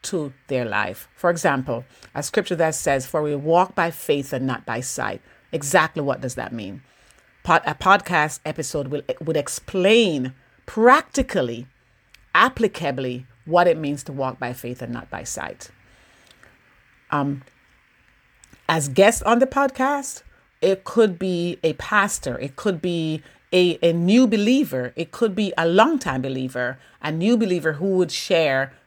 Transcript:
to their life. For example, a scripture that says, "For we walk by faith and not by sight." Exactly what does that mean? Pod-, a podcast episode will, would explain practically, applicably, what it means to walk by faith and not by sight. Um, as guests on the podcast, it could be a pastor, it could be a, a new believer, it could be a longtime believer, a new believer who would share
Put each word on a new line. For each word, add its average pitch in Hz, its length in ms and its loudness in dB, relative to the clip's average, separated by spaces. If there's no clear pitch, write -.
to 147 320 -6
their 127 180 -2
life. 101 480 -4
For - 160 0
example, 135 540 0
a 147 80 -6
scripture 202 320 -2
that 160 180 2
says, 139 320 0
"For 156 160 -2
we 147 140 -2
walk 165 400 2
by 170 160 0
faith 143 420 -2
and 131 140 -2
not 120 180 -6
by 117 140 -6
sight." 123 420 -8
Exactly 160 500 0
what 135 200 -2
does 127 140 -8
that 120 180 -8
mean? 110 280 -12
Pod-, 165 220 2
a 151 100 -2
podcast 175 720 2
episode 151 420 -6
will, 147 140 -6
would 156 160 -4
explain 180 1000 0
practically, 220 1000 2
applicably, 143 920 0
what 175 240 4
it 165 100 4
means 147 260 -4
to 147 100 -12
walk 131 260 -6
by 123 140 -6
faith 123 280 -10
and 120 120 -10
not - 160 -12
by - 140 -10
sight. - 460 -12
Um, 139 320 -4
as 156 180 0
guests 190 360 2
on 240 160 2
the 262 80 2
podcast, 277 760 -4
it 190 240 0
could 208 340 2
be 175 420 -4
a 156 120 0
pastor, 202 640 -2
it 139 160 -10
could 180 260 -2
be 165 400 -2
a, 180 300 4
a 170 100 4
new 190 360 6
believer, 208 680 0
it 165 160 -6
could 214 240 -2
be 202 220 -2
a 165 100 2
longtime 190 540 4
believer, 131 560 -4
a 151 100 -4
new 185 240 2
believer 180 380 0
who 185 240 0
would 175 160 2
share 135 580 0